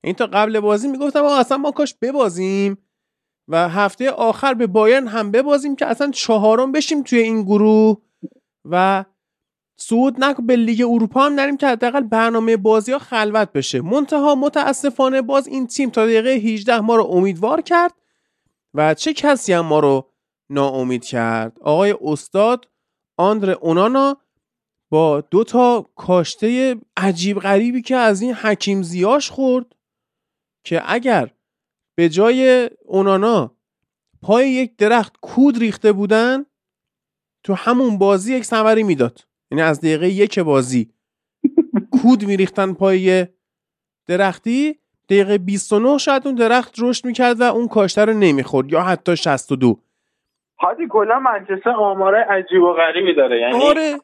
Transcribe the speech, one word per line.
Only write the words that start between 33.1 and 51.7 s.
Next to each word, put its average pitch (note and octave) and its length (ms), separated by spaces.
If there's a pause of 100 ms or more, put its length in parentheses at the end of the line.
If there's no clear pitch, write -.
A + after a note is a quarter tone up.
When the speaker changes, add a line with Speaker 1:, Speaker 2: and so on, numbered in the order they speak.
Speaker 1:
پای B3 260
یک B3+ 280
درخت G#3+ 460
کود B3+ 360
ریخته A3 340
بودن A3 520 (1040)
تو G3 80
همون A#3+ 440
بازی G3 360
یک B3 100
ثمری A3 380
می‌داد. C#3 360 (320)
یعنی D3 120
از D#3 180
دقیقه D#3+ 280
یک G3+ 300
بازی C3 500 (1120)
کود A3 240
می‌ریختن F#3+ 480
پای F#3+ 240
یه F#3 300 (800)
درختی، A3+ 720 (320)
دقیقه G3+ 280
بیست F#3+ 340
و G#3 60
نه C4+ 200
شاید C4+ 280
اون C4+ 80
درخت A#3+ 480
رشد B3 240
می‌کرد B3 340
و B3 40
اون A#3 240
کاشته G#3 360
رو A3 80
نمی‌خورد C#3+ 600
یا D#3+ 80
حتی F3+ 360
شصت C#3+ 360
و C#3 40
دو. B2+ 220 (800)
Speaker 2:
هادی، A#3+ 300
کلاً A3 300
منچستر G3+ 520